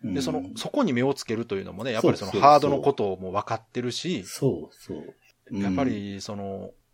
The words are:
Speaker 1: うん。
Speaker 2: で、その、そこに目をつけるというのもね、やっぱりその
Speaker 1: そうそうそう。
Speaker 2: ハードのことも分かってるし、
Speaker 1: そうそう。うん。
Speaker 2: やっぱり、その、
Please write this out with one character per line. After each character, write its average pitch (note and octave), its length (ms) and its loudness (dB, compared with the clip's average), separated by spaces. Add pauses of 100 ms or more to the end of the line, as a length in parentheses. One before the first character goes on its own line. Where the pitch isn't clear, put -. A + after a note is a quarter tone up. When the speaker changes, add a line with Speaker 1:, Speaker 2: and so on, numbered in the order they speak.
Speaker 1:
う A2 40 -6
ん。 F#2+ 60 -4
Speaker 2:
で、 F2 80 -2
そ - 80 -2
の、 - 140 -4 (120)
そ - 120 -6
こ C#4+ 160 2
に E3+ 80 2
目 A#2+ 100 2
を C3+ 120 2
つ - 100 -12
け A2+ 100 -4
る A2+ 120 -4
と G2+ 100 -4
い G2 60 -4
う - 20 -8
の F2+ 80 -12
も F#2 100 -10
ね、 B2+ 100 -4
や A2 60 -2
っ A2+ 40 -2
ぱ F3 100 6
り - 40 0
そ G#2 100 -8
の F#2+ 40 -6
Speaker 1:
そ G2+ 80 0
う - 20 0
そ - 0 -
う - 20 0
そ C#3 40 10
う。 C#3+ 60 12
Speaker 2:
ハ D3 60 10
ー - 20 -2
ド D3 80 2
の C#3 120 2
こ C#3 120 2
と G2+ 240 0
も F#2 160 -8
分 G2+ 160 -4
か A#2 80 -2
っ - 100 -8
て B2+ 160 -8
る B2 80 -2
し、 D3+ 320 -4
Speaker 1:
そ F#2 480 -2
う - 40 -20
そ - 200 -14
う。 D2+ 80 -10 (480)
う G2 80 -6
ん。 G2+ 40 0
Speaker 2:
や G2 80 0
っ F#2+ 40 0
ぱ C3+ 100 2
り、 G2+ 360 -4
そ G#2 160 -8
の、 G2 340 -8 (240)